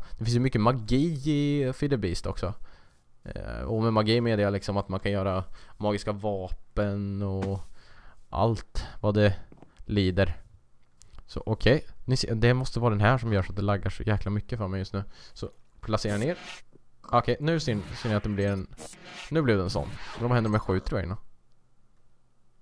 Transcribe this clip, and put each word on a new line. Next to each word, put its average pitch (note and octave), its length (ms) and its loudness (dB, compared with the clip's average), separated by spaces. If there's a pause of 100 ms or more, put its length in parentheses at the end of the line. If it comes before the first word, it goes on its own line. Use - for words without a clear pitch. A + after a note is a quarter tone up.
(120)
Det - 140 -6
finns A#2 100 2
ju A#2+ 40 6
mycket B2 220 2
magi C3 680 2
i C#3+ 420 2
Feed C#3+ 180 0
the C3+ 60 2
Beast F#2 280 -2
också. F#2 280 -4 (680)
Eh, A1+ 380 -8
och A2 220 -2
med A2+ 100 4
magi A2 280 4
menar A2 220 2
jag G2+ 100 2
liksom G2 240 -2
att G2 120 -2
man F#2 100 -2
kan G2+ 120 -2
göra F#2+ 320 0 (340)
magiska G#2 340 0
vapen G2+ 1120 -2
och G2 380 -2 (720)
allt - 560 0 (160)
vad G#2 120 2
det G#2 200 6 (520)
lider. F#2+ 520 2 (880)
Så - 180 -8
okej, B2 400 2 (200)
ni B2+ 120 2
ser, - 180 0
det A#2+ 180 6
måste B2+ 260 0
vara A#2 100 4
den G#2 120 2
här A#2+ 160 6
som A2+ 160 0
gör F#2+ 100 4
så - 80 -6
att - 40 -4
det G2+ 60 -2
laggar G2+ 280 2
så - 140 -6
jäkla G2+ 280 0
mycket G#2 280 -4
för G2+ 80 -2
mig F#2+ 120 -2
just F#2+ 140 -6
nu. G2 100 -2 (300)
Så - 160 -10 (320)
placera G#2 360 0
ner. D3 200 0 (640)
Okej, A#2+ 380 2
nu D#3+ 200 0
ser, A2 200 0 (160)
ser - 140 -6
ni G#2+ 60 2
att G#2 80 2
den G#2+ 120 -2
blir G2 120 2
en... G2 200 -2 (640)
Nu D#3 100 2
blev A#2 160 4
den F#2 120 2
sån. D2+ 180 -2 (320)
Men A#2+ 100 -2
vad B2 60 4
händer A2+ 140 4
om G#2 40 0
jag G#2+ 80 4
skjuter F#2+ 320 0
iväg F2+ 160 -2
den - 0 -
då? F#2 120 -6 (1400)